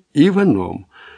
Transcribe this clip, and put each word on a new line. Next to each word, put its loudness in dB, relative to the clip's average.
і 4
вином. -2